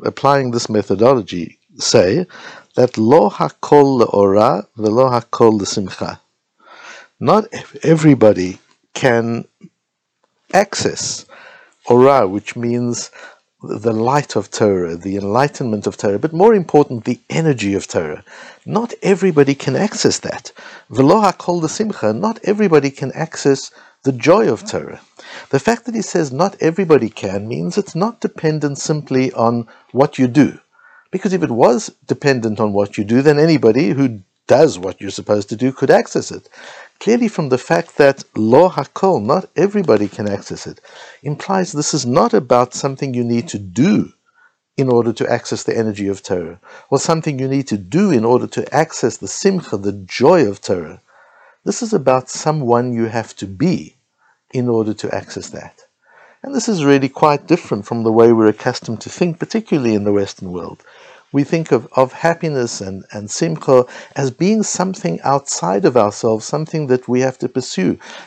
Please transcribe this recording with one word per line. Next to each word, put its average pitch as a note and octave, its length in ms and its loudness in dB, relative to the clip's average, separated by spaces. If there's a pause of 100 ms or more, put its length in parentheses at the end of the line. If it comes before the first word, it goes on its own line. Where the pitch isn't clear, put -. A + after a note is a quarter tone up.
applying C#3 460 0
this A#2 180 -4
methodology, G#2 880 0 (220)
say A#2+ 480 2 (480)
that B2 240 2
lo F#3+ 320 6
hakol C#3 720 2
le'ora G#2+ 640 2 (100)
ve'lo A2 320 2
hakol A2+ 500 2
le'simcha." G2 600 -8 (1000)
Not F3+ 340 2
ev-, - 280 -16
everybody A2+ 760 4 (340)
can A#2 540 -2 (1040)
access - 720 -2 (640)
ora, B2+ 380 6
which G2 300 -6
means A#2+ 560 -4 (500)
the A2+ 300 -4
light B2 460 0
of G#2 120 -4
Torah, F#2 460 0
the F#2+ 220 -6
enlightenment G#2+ 680 -2
of G2 120 -6
Torah, G2+ 200 -2
but D3+ 140 -4
more G3 240 4
important, D3 480 2
the B2 160 -4 (100)
energy B2+ 440 0
of F#2+ 160 -4
Torah. D#2+ 340 -6 (420)
Not A3 280 -4 (100)
everybody E3+ 500 2
can C3+ 220 -4
access D3 440 -2
that. - 340 -10 (360)
V'lo C#3 320 2
hakol F3 400 -2
l'simcha, D#3 560 -4
not A3 280 -4
everybody F3+ 440 2
can C3+ 220 -8
access - 580 -2 (340)
the C3+ 100 0
joy D#3+ 340 4
of G2+ 180 -2
Torah. E2 360 -10 (480)
The C3+ 100 0
fact A#3 260 -2
that A#3 100 -8
he A3 60 -4
says D#3+ 300 -2
not E3+ 300 -2
everybody D#3+ 480 2
can G2+ 400 -8
means E3 280 -6
it's G3+ 180 -4
not G#3 260 -4
dependent D3+ 560 -4
simply C#3 560 -2
on A#2 340 0 (240)
what C3+ 260 0
you C3 120 4
do. B2+ 300 2 (520)
Because F#3+ 220 -4
if F#3 100 -2
it - 80 -2
was F#3 400 2 (160)
dependent A#2+ 540 -2
on G#2+ 100 0
what G2+ 260 -2
you A2 60 -2
do, A#2 180 2
then D3 180 2
anybody D3 500 2
who B2+ 320 -2 (260)
does B2+ 320 4
what F2+ 220 -10
you're G2+ 80 -12
supposed G#2 400 -4
to A2 80 -8
do B2+ 160 -2
could - 180 0
access E3+ 400 0
it. - 160 -16 (520)
Clearly A#3+ 280 0
from E3 220 -4
the B2+ 80 2
fact E3 400 -4
that C#3 260 4 (120)
lo A#2+ 340 4
hakol, D3 520 -2
not C3+ 360 -2
everybody D#3 500 2
can G#2 220 -8
access G2+ 380 -8
it, - 120 -14 (420)
implies F3+ 500 -4
this D3 220 -4
is C3 120 -2
not E3+ 280 2
about B2 400 2
something C3+ 400 -6
you B2 100 -2
need A#2 260 -2
to - 80 -6
do G2+ 560 0 (640)
in C3+ 120 0
order A#2 220 2
to - 180 -4
access A#2 340 -4
the - 140 -4
energy G2+ 300 -4
of G2 160 -6
Torah, F2 360 -8 (300)
or C#3 100 0
something D#3+ 400 -2
you C3 80 -2
need C3+ 200 -2
to A2 100 -2
do D3 340 0
in A#2 120 2
order A#2 240 2
to - 260 -6
access C#3+ 440 -2
the G2+ 100 -12
simcha, - 480 -4
the G2+ 160 -4
joy A#2 560 2
of G2 140 -8
Torah. F2 400 -8 (640)
This - 160 -6
is A3 120 -4
about C3 360 0
someone B2+ 640 -2
you A#2 120 -2
have A2+ 320 -6
to G2+ 100 -10
be F#2+ 480 -4 (580)
in B2 160 -2
order A2 240 0
to - 200 -8
access - 360 -10
that. - 340 -20 (580)
And C#4 140 -12
this B3+ 140 -4
is F3 160 0
really C#3 240 4
quite D3 380 0
different A#2+ 380 -2
from A#2 180 -4
the A2 100 0
way A#2 180 8
we're A2+ 160 4
accustomed A2 540 -2
to - 80 -16
think, E3+ 300 -4
particularly D#3 540 -2
in G2+ 120 0
the G#2 80 0
Western G2 380 -4
world. E2 320 -12 (480)
We C#3+ 120 0
think D#3+ 280 -4
of, B2 220 2
of C3 200 2
happiness D3+ 640 -2
and, F#2+ 320 -10
and G#2 160 -12
simcha D3+ 580 2 (300)
as C#3 140 -2
being G3+ 320 0
something F#3 600 -4
outside E3 600 -2
of C#3 140 2
ourselves, A2 480 0
something D#3 420 -6
that B2+ 200 0
we B2 140 0
have C3 180 -2
to - 100 -4
pursue. - 480 -2 (300)